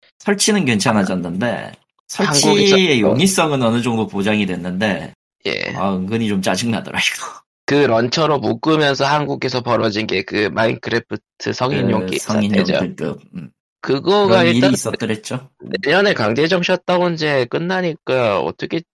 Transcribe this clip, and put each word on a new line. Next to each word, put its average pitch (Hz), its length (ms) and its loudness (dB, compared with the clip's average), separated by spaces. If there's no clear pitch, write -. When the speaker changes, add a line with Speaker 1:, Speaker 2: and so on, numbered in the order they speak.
Speaker 1:
설치는 202 480 0
괜찮아졌는데 98 1040 0
설치의 196 640 2
Speaker 2:
한국에서 180 280 4
Speaker 1:
용이성은 151 600 2
어느 117 220 2
정도 113 240 0
보장이 101 400 0
됐는데 90 680 -4
Speaker 2:
예. 50 300 -4
Speaker 1:
아, 98 200 -2
은근히 104 320 -2
좀 101 140 0
짜증나더라, 104 580 -4
이거. - 420 -6
Speaker 2:
그 139 100 -2
런처로 139 640 2
묶으면서 139 680 0
한국에서 139 560 -2
벌어진 110 440 0
게 95 180 -2
그 104 300 -2
마인크래프트 113 1000 -4
성인용 131 480 0
Speaker 1:
그 92 60 -6
Speaker 2:
게임 - 120 -4
Speaker 1:
성인용 101 460 0
Speaker 2:
사태죠. - 140 0
Speaker 1:
등급, 73 260 -8
음. 78 160 -12
Speaker 2:
그거가 160 480 2
Speaker 1:
그런 185 200 4
일이 117 100 4
Speaker 2:
일단 139 160 4
Speaker 1:
있었더랬죠. - 760 -6
Speaker 2:
내년에 185 300 4
강제정 143 480 2
셧다운제 170 840 0
끝나니까 143 960 0
어떻게 123 400 -4